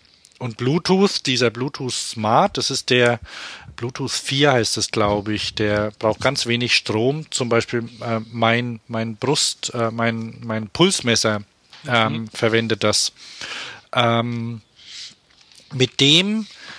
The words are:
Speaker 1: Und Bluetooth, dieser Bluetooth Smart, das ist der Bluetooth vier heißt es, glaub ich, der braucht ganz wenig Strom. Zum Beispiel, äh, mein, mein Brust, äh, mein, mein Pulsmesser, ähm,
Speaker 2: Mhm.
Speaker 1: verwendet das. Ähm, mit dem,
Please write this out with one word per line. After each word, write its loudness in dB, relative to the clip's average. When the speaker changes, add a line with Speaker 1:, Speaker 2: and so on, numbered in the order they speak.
Speaker 1:
Und -10
Bluetooth, 2
dieser 2
Bluetooth -6
Smart, 0
das -2
ist -4
der 4
Bluetooth -6
vier 2
heißt 2
es, -2
glaub 0
ich, -4
der 0
braucht 0
ganz 0
wenig 0
Strom. 0
Zum -2
Beispiel, 0
äh, -4
mein, 0
mein -4
Brust, -2
äh, 0
mein, -4
mein -6
Pulsmesser, 2
ähm, 2
Speaker 2:
Mhm. -6
Speaker 1:
verwendet 0
das. 0
Ähm, 0
mit 0
dem, 4